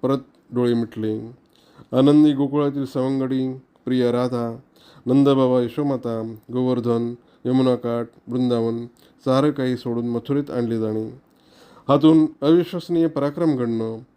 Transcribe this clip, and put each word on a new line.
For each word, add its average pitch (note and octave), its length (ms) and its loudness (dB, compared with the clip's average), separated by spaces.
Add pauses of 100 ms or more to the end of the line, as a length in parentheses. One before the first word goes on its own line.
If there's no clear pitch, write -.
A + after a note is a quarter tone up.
परत C#3 160 0 (360)
डोळे A#2+ 200 0
मिटले. A2 440 -4 (720)
आनंदी D3 400 6
गोकुळातील C#3 540 -2
सवंगडी C3 720 -4 (260)
प्रिय B2 260 0
राधा, A#2+ 460 -4 (500)
नंदबाबा C3 540 4
यशोमाता, A#2+ 760 -4 (180)
गोवर्धन, A#2+ 640 -2 (300)
यमुनाकाठ, B2 640 0 (220)
वृंदावन A#2+ 580 -2 (380)
सारं C3+ 260 2
काही C3 260 -2
सोडून A#2+ 320 -6
मथुरेत C#3 420 -4
आणले A#2 280 -4
जाणे. A2 420 -6 (680)
हातून D#3 380 6 (160)
अविश्वसनीय E3 640 2
पराक्रम D3 500 0
घडणं A2+ 420 -4 (180)